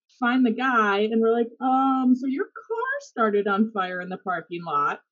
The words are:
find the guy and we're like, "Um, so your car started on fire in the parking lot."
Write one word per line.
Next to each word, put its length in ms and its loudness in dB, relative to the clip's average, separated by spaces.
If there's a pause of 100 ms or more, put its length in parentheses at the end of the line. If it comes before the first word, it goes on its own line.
(200)
find 260 2
the 60 4
guy 480 0
and 220 0
we're 100 4
like, 180 0 (100)
"Um, 560 2
so 120 -2
your 180 -2
car 420 -6 (140)
started 460 0
on 240 0
fire 300 -4
in 80 -10
the 80 -8
parking 460 -8
lot." 380 -2 (100)